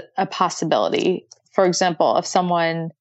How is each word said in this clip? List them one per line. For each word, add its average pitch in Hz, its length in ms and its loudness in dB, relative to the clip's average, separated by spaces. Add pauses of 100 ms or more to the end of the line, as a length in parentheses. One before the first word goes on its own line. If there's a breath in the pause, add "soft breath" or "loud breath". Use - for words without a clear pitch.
(160)
a 190 120 -2
possibility. - 1000 0 (240)
For 190 140 2
example, 175 500 2
if 170 100 0
someone 165 760 -2